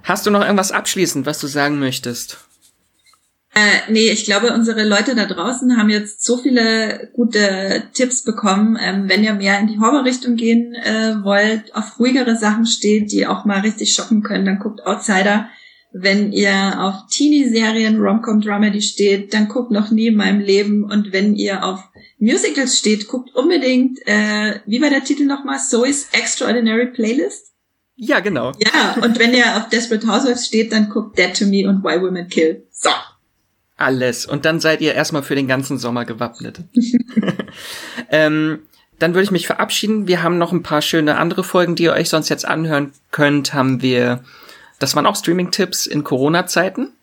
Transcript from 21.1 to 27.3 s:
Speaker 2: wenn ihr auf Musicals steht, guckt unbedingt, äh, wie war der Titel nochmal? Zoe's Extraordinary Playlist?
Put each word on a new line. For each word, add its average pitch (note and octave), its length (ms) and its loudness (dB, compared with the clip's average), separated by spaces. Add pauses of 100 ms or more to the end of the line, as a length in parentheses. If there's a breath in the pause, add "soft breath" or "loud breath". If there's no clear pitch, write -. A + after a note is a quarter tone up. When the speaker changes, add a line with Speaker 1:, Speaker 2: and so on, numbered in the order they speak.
Speaker 2:
wenn G#3 240 2
ihr G3 280 -2
auf F#3+ 160 -6 (380 soft breath)
Musicals C4+ 580 0
steht, G#3 300 0
guckt - 280 -8
unbedingt, B3+ 720 2
äh, G#3+ 600 0
wie A#3+ 160 0
war D4 80 4
der C4+ 140 0
Titel C#4+ 200 0
nochmal? C#4 360 -2
Zoe's B3+ 520 0
Extraordinary A3+ 720 0
Playlist? B3 680 -4 (420)